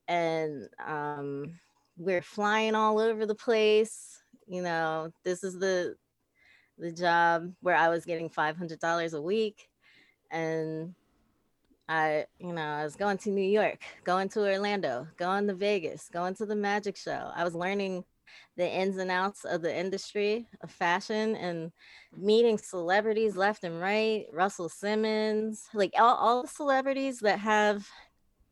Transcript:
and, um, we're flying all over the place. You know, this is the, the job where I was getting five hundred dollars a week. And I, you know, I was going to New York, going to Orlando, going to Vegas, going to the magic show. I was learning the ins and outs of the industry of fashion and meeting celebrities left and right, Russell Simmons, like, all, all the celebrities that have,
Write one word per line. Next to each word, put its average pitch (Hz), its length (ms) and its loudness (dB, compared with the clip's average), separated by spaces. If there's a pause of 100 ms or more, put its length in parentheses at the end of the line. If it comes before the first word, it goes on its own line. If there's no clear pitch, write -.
and, 160 600 -2 (160)
um, 147 760 -8 (380)
we're 175 240 -2
flying 214 520 0
all 214 260 4
over 220 260 0
the 214 100 0
place. 214 840 2 (240)
You 180 160 -6
know, 165 500 -2 (120)
this 180 200 -2
is 180 140 -8
the, 180 380 0 (840)
the 170 140 -8
job 170 680 2
where 175 160 4
I 165 140 8
was 170 160 0
getting 165 240 -4
five 156 260 -2
hundred 165 240 -10
dollars 165 340 -2
a 147 80 -6
week. 208 480 -2 (600)
And 160 640 -4 (960)
I, 156 380 2 (120)
you 175 140 -10
know, 165 100 -4
I 151 220 -4
was 151 120 -8
going 202 220 0
to 208 120 -4
New 196 180 0
York, 202 340 2 (220)
going 190 260 0
to 220 100 -4 (100)
Orlando, 190 680 -2
going 196 300 0
to 202 80 -2
Vegas, 185 560 -2
going 180 240 -4
to 220 120 -8
the 208 100 -2
magic 202 400 -2
show. - 380 -8
I 170 100 -2
was 170 100 -2
learning 185 500 -4 (520)
the 175 140 0
ins 190 280 0
and 185 120 -2
outs 185 360 -2
of 165 160 -2
the 156 120 -2
industry 202 720 -4 (120)
of 170 100 -14
fashion 214 680 -2
and 170 360 -6 (420)
meeting 214 440 4
celebrities 208 800 0
left 196 280 2
and 165 160 -6
right, 214 520 0
Russell 175 360 0
Simmons, 214 1040 -2
like, 202 260 2
all, 233 180 8
all 240 260 2
the 302 60 -8
celebrities 269 720 0
that 208 200 4
have, 208 480 2 (640)